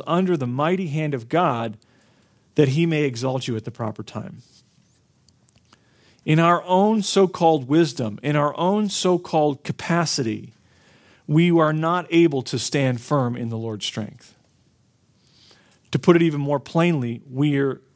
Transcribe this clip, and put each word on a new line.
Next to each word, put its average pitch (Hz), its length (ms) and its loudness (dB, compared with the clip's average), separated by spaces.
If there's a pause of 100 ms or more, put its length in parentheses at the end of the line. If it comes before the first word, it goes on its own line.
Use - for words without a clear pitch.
under 180 300 0
the 131 100 -4
mighty 160 400 -2
hand 147 260 -4
of 117 140 -8
God, 117 500 0 (800)
that 147 140 4
he 160 160 2
may 156 180 0
exalt 127 460 -4
you 113 80 -4
at 107 80 -8
the 117 60 -10
proper 110 300 -8
time." 107 420 -14 (1800)
In 156 140 2
our 170 280 4
own 202 360 2
so-called 165 680 2
wisdom, 135 540 0
in 147 140 -2
our 147 200 0
own 202 340 0
so-called 170 760 0
capacity, 147 880 -4 (720)
we 165 260 4
are 156 220 4
not 165 380 -2
able 165 320 4
to 120 160 -6
stand 127 420 -2
firm 123 340 -2
in 120 140 -8
the 113 80 -6
Lord's 113 300 -8
strength. - 480 -12 (1500)
To - 80 -4
put 170 180 4
it 170 60 4
even 151 180 0
more 143 200 -2
plainly, 143 640 -2
we're 139 560 -2 (140)